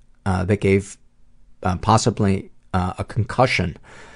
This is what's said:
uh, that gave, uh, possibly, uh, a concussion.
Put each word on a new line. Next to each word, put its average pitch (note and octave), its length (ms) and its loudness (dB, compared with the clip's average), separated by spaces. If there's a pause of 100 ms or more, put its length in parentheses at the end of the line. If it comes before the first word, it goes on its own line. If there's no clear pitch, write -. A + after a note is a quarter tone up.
(260)
uh, F#2 200 0
that G2+ 160 0
gave, G2 360 2 (640)
uh, F3+ 160 -2
possibly, G#2 720 2 (240)
uh, F#2 240 -2
a G2 60 -8
concussion. G#2 760 -2 (380)